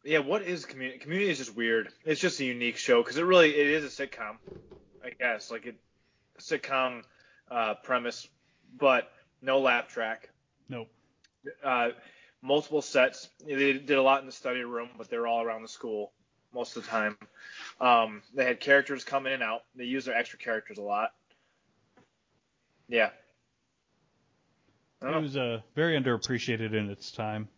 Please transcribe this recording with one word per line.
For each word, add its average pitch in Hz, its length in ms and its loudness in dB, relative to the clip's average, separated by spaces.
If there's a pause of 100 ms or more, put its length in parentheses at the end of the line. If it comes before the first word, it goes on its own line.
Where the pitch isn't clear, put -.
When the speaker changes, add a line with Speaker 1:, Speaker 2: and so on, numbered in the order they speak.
Speaker 1:
Yeah, 151 160 4
what 156 220 0
is 175 240 -6
Community? 131 340 -10
Community 185 300 -2
is 160 80 0
just 120 180 -10
weird. 117 380 0 (120)
It's 156 140 0
just 175 200 0
a 139 60 -2
unique 120 320 -2
show, 120 260 4
'cause 127 140 -4
it 165 60 0
really, 175 320 8
it 147 120 4
is 151 160 2 (160)
a 139 80 -6
sitcom, 110 300 -12 (680)
I 123 80 -12
guess, 120 400 -4
like, 113 160 -10
a 120 60 -12 (640)
sitcom, 131 640 -4 (460)
uh, 113 260 0
premise, 120 520 -4 (500)
but 127 340 2 (300)
no 135 180 2
laugh 123 300 2
track. 113 400 -6 (400)
Speaker 2:
Nope. 117 200 -10 (720)
Speaker 1:
Uh, 123 300 0 (500)
multiple 147 400 0
sets. - 480 2 (160)
They 139 280 2
did 139 180 -2
a 135 100 6
lot 135 200 6
in 135 40 -16
the 131 60 -14
study 127 320 -6
room, 120 340 -8
but 110 120 -16
they're 117 180 -2
all 117 160 0
around 113 180 -4
the 113 60 -16
school 107 460 -8 (400)
most - 240 -8
of 110 60 -10
the - 60 -14
time. 107 280 -2 (600)
Um, 113 440 4 (100)
they 131 120 0
had 123 140 0
characters 139 440 2
come 139 240 -4
in 131 60 -2
and 131 100 -4
out. 113 220 -6 (100)
They 127 100 -10
used 131 220 -4
their 123 80 -4
extra 117 240 -2
characters 110 380 -6
a 104 60 -10
lot. 104 300 -2 (1700)
Yeah. 113 240 2 (1900)
I - 40 -12
don't 139 80 -4
Speaker 2:
It - 40 -2
Speaker 1:
know. 156 40 0
Speaker 2:
was, 139 160 -4
uh, 117 240 -2 (140)
very 156 240 2
underappreciated 117 760 0
in 107 160 0
its - 220 -12
time. 107 360 -6 (100)